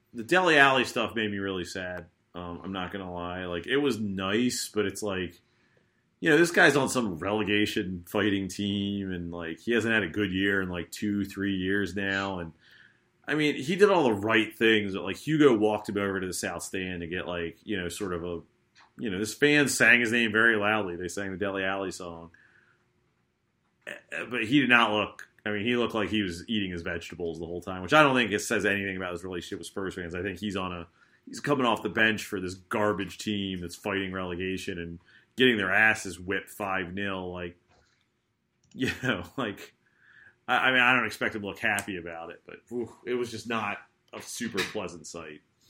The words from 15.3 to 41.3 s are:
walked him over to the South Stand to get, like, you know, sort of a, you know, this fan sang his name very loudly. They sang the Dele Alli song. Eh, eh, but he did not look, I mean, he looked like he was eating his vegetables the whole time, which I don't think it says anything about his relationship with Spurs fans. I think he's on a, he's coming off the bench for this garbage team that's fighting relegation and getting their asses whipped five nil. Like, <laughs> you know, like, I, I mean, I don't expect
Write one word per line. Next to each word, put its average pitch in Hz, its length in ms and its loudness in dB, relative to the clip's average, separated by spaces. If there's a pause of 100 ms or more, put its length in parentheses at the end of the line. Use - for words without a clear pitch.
walked 107 320 2
him 101 80 -2
over 98 240 0
to 92 60 -4
the 90 60 -4
South 85 300 -6
Stand 92 380 -6
to 85 60 -8
get, 82 200 -4
like, 85 380 -6
you 104 160 -4
know, 87 80 -2
sort 92 240 -6
of 85 120 -4
a, 85 160 -6 (580)
you 123 100 -4
know, 92 100 -4
this 107 140 -4
fan 147 360 6
sang 120 320 8
his 113 120 2
name 117 180 2
very 110 260 4
loudly. 101 400 0
They 87 120 -6
sang 98 220 -6
the 92 80 -8
Dele 98 260 -2
Alli 98 260 -2
song. 85 400 -12 (1600)
Eh, - 60 -12 (200)
eh, 78 180 -8
but 117 140 -2
he 139 160 6
did 123 80 4
not 117 240 8
look, 104 340 -2 (200)
I 107 60 -2
mean, 104 120 -2
he 123 120 2
looked 117 180 0
like 101 160 0
he 107 120 2
was 87 260 -4
eating 101 220 -2
his 87 120 -6
vegetables 85 560 -6
the 82 80 -8
whole 87 160 -8
time, 92 180 -8
which 92 140 -2
I 156 80 10
don't 139 120 6
think 117 160 2
it 101 100 0
says 107 260 0
anything 98 320 0
about 90 140 -6
his 87 120 -10
relationship 92 360 -8
with 85 80 -12
Spurs 95 260 -6
fans. 87 200 -8
I 90 80 -4
think 92 160 -6
he's 101 180 -4
on 92 160 -4
a, 85 140 -10 (380)
he's - 160 -14
coming 135 240 0
off 110 180 2
the 107 60 -2
bench 110 380 2
for 98 140 -6
this 90 140 -4
garbage 98 640 -2
team 98 460 -4
that's 85 140 -10
fighting 98 360 -4
relegation 92 640 -6
and 85 200 -10 (380)
getting 123 200 6
their 92 160 0
asses 104 480 2
whipped 92 300 -4
five 95 420 -4
nil. 95 400 -6
Like, 87 240 -10 (560)
<laughs> - 600 -20
you 123 160 -2 (120)
know, 107 200 -2 (160)
like, 104 340 -8 (760)
I, 123 100 2
I 127 160 2
mean, 127 80 4
I 123 140 6
don't 117 120 2
expect 107 280 -4